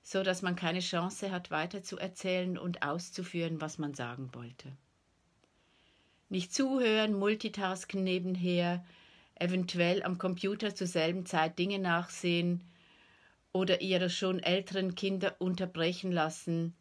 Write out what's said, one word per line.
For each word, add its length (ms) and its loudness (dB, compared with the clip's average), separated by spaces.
so 200 -2
dass 180 0
man 160 0
keine 240 0
Chance 500 -2
hat, 200 -6
weiter 320 -2
zu 160 -10
erzählen 580 -2
und 260 -4
auszuführen, 800 -4
was 160 -6
man 160 -4
sagen 420 -8
wollte. 380 -14
Nicht 240 -2
zuhören, 640 4
multitasken 880 0
nebenher, 840 2
eventuell 680 2
am 160 -2
Computer 560 -2
zur 140 -2
selben 360 2
Zeit 340 2
Dinge 200 0
nachsehen 920 0
oder 280 2
ihre 300 2
schon 300 0
älteren 560 0
Kinder 420 0
unterbrechen 720 0
lassen 720 0